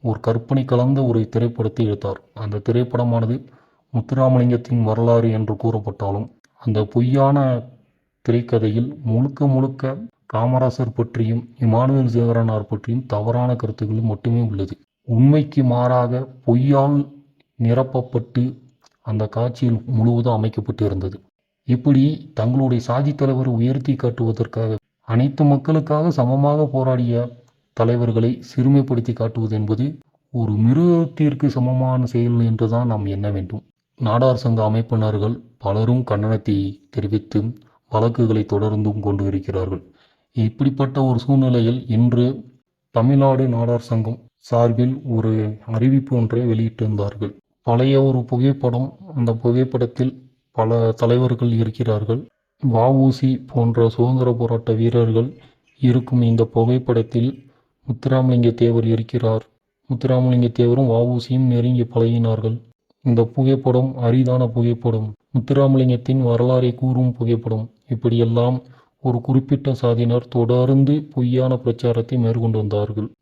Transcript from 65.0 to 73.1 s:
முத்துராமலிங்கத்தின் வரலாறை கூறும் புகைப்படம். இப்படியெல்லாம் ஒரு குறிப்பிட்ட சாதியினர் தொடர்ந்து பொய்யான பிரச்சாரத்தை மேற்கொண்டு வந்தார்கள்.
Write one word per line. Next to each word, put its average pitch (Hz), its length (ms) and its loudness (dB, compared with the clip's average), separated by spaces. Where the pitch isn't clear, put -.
முத்துராமலிங்கத்தின் 131 920 2
வரலாறை 123 520 2
கூறும் 127 380 0
புகைப்படம். 113 500 -2
இப்படியெல்லாம் 117 640 0
ஒரு 120 160 0
குறிப்பிட்ட 131 540 0
சாதியினர் 120 540 0
தொடர்ந்து 127 640 2
பொய்யான 127 480 0
பிரச்சாரத்தை 117 640 -2
மேற்கொண்டு 113 400 0
வந்தார்கள். 104 500 -4